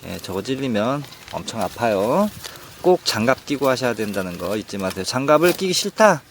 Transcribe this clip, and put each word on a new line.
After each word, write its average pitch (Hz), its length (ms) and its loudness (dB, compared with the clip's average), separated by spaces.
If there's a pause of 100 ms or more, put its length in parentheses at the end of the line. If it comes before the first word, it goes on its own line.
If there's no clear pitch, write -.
예, 92 140 -8
저거 95 240 -6
찔리면 131 600 -2 (280)
엄청 90 300 -6
아파요. 120 680 0 (520)
꼭 180 240 4
장갑 117 400 0
끼고 139 240 0
하셔야 123 240 0
된다는 98 440 -4
거 90 200 -4
잊지 104 200 -8
마세요. 95 280 -4
장갑을 151 480 4
끼기 190 180 -2
싫다? 190 600 4